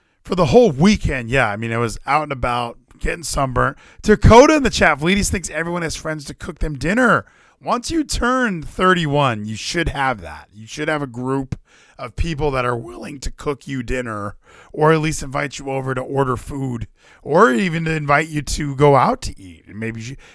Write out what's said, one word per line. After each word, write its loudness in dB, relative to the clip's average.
for -6
the 2
whole 6
weekend, 2
yeah, 2
I -4
mean, -4
I -2
was -2
out 2
and -8
about, -4
getting -6
sunburnt. -2
Dakota 8
in 2
the 0
chat, 2
Vlides 0
thinks -4
everyone -4
has -6
friends -8
to -14
cook -14
them -4
dinner. 2
Once -4
you 0
turn -2
thirty-one, 0
you -8
should -4
have -2
that. -16
You -20
should -8
have -2
a -6
group -6
of -16
people -2
that -2
are -2
willing -14
to -8
cook -8
you -6
dinner, -6
or 4
at 4
least -2
invite -6
you -10
over -4
to -4
order -2
food, -8
or 4
even -2
to -2
invite 0
you -4
to -6
go 6
out 2
to -10
eat. -20
And -16
maybe -8
you -12